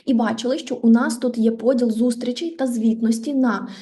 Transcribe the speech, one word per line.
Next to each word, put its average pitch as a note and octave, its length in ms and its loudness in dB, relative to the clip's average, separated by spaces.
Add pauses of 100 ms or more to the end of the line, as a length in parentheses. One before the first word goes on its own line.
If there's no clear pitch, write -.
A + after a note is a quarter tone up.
і C#4 80 2
бачили, A#3 440 0
що C4+ 160 -6
у - 140 2
нас A#3+ 300 4
тут A#3 200 -2
є A3+ 120 2
поділ A#3 400 0
зустрічей A#3+ 600 -2
та C4+ 160 -4
звітності A3+ 680 0
на B3 340 0 (140)